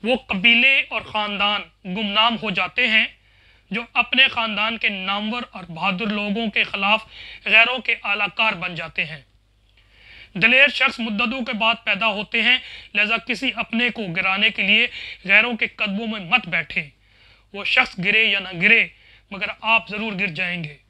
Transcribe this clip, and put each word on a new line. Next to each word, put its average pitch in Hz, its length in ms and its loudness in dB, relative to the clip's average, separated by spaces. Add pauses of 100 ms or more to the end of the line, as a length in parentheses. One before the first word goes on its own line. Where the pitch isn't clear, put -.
वो 240 120 2
कबीले 233 640 4
और 240 200 -6
ख़ानदान 208 640 -2 (220)
गुमनाम 214 480 2
हो 214 160 -4
जाते 190 360 0
हैं 220 320 2 (540)
जो 233 140 -4 (100)
अपने 254 320 4
ख़ानदान 220 480 -2
के 220 120 -2
नामवर 208 540 -4
और 185 280 -14
बहादुर 180 380 -2
लोगों 208 420 -2
के 220 140 2
ख़िलाफ़ 202 400 0 (440)
गैरों 233 320 4
के 226 140 0 (100)
आलाकार 208 500 0
बन 180 200 -8
जाते 165 280 -6
हैं। 151 240 -8 (1120)
दलेर 254 340 6
शख्स 262 300 0
मुद्दतों 233 440 -2
के 262 80 -8
बाद 226 240 0
पैदा 214 300 -2
होते 214 360 -2
हैं, 247 200 2 (320)
लिहाजा 208 240 0
किसी 247 320 -4
अपने 233 400 0
को 214 180 -6
गिराने 190 420 0
के 214 120 -4
लिए 214 240 4 (400)
गैरों 220 300 4
के 226 100 -2
कदमों 214 400 -4
में 208 240 -6
मत 233 180 2
बैठें। 165 440 -4 (640)
वो 196 100 -8
शख्स 247 360 2
गिरे 208 260 4
या 202 140 2
ना 185 120 -10
गिरे, 196 420 4 (380)
मगर 196 200 -8 (120)
आप 220 260 2
ज़रूर 208 240 -6
गिर 190 160 -2
जाएंगे। 170 480 -6 (120)